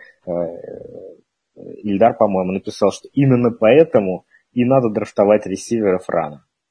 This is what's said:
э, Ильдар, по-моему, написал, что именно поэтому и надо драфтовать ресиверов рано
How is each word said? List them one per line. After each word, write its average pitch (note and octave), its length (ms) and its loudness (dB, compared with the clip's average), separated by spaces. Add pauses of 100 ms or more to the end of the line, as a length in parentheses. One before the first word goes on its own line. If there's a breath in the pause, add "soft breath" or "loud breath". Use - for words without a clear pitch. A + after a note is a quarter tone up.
(280 loud breath)
э, F2+ 40 -8 (1500)
Ильдар, G#2 340 2
по-моему, F#2 340 0
написал, G2 400 -2
что - 220 -18
именно B2 380 2
поэтому A2+ 720 2 (260)
и B2 140 0
надо B2 240 2
драфтовать G#2 560 0
ресиверов F#2+ 640 -2
рано D2+ 340 -6 (280)